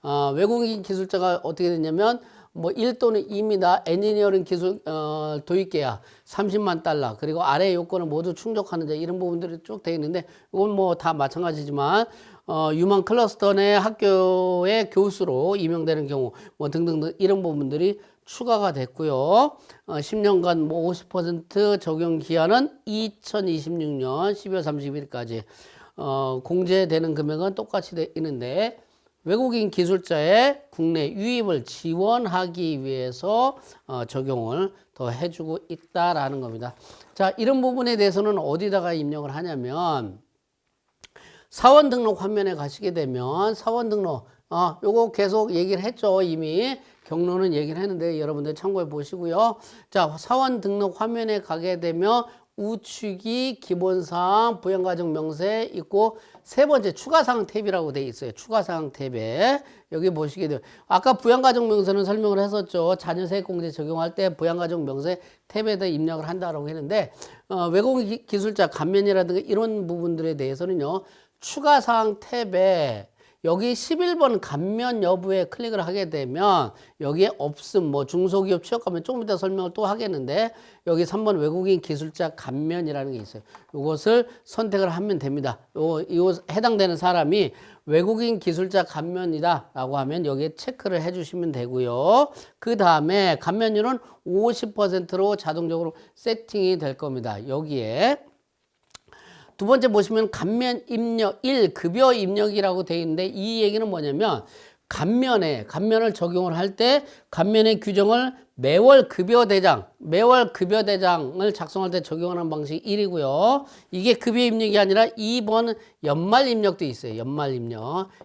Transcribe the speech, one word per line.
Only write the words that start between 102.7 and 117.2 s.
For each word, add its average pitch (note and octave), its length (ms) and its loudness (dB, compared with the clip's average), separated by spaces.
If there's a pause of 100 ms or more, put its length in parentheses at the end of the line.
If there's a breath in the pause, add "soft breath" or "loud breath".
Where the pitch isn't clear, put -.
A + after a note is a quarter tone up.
돼 E3+ 160 -4
있는데 E3 260 -2
이 A3 380 -4
얘기는 G#3+ 260 2
뭐냐면 D#3 540 -2 (460 loud breath)
감면에, F#3+ 760 0
감면을 A3 480 0
적용을 F3 440 -2
할 F#3+ 180 -2
때 C#4 300 2 (260 loud breath)
감면의 G#3+ 480 4
규정을 G#3+ 540 2 (220 loud breath)
매월 A3 520 8
급여 A#3 380 4
대장, F#3 420 4 (100)
매월 A3+ 540 4
급여 G3+ 320 0
대장을 F#3 720 0
작성할 F#3 360 -4
때 F3 120 -2
적용하는 E3+ 480 -4
방식이 D3+ 300 -6
일이고요. G3 840 0 (260 loud breath)
이게 F#3+ 240 4
급여 A#3+ 260 0
입력이 A3 360 2
아니라 G3+ 380 6
이 A3+ 300 -4
번 A3+ 280 2 (300 loud breath)
연말 F#3 460 2
입력도 G#3 340 0
있어요. A#2 340 -8
연말 C3+ 360 -4